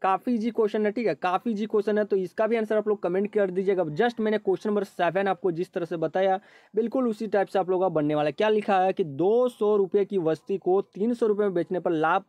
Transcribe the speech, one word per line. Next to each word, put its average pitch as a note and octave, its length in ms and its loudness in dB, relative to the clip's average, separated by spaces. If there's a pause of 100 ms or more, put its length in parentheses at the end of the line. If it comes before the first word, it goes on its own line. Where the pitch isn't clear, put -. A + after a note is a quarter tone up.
काफ़ी F#3+ 320 0
ईजी A3+ 180 -2
क्वेश्चन G#3+ 340 0
है, G3+ 60 0
ठीक A3 160 -2
है, D#3+ 80 0
काफ़ी F#3 360 -2
ईजी G#3 140 -4
क्वेश्चन G#3 320 0
है, G#3 80 2
तो G#3 100 -2
इसका F#3+ 320 -2
भी A3+ 80 0
आंसर A3 220 0
आप G#3 100 -2
लोग G#3 160 -2
कमेंट G3 300 -2
कर G3+ 180 0
दीजिएगा। F#3 320 0
Just F#3+ 360 -2
मैंने G#3+ 180 0
क्वेश्चन G3 320 -2
नंबर G#3 140 0
सेवन F#3 440 -2
आपको F#3 240 0
जिस E3+ 220 -4
तरह D3 120 -4
से F3 120 -6
बताया F#3+ 420 0 (360)
बिल्कुल A#3 320 0
उसी A3 200 -4
टाइप G3 200 0
से G3+ 120 -2
आप F3 100 -2
लोगों F#3 160 2
का F#3 40 2
बनने D3+ 260 0
वाला D3+ 120 0
है। D3 40 -2
क्या G#3 180 0
लिखा G#3 300 2
है F#3+ 140 2
कि F#3+ 100 -2
दो F#3+ 460 0
सौ G#3+ 260 0
रुपये G3 300 2
की G3 120 -4
वस्तु D#3+ 400 -2
को F#3 240 2
तीन G#3+ 320 -2
सौ A#3 140 -2
रुपये G#3 180 2
में G3 80 -2
बेचने F3 260 -2
पर F3 120 -2
लाभ D#3+ 380 2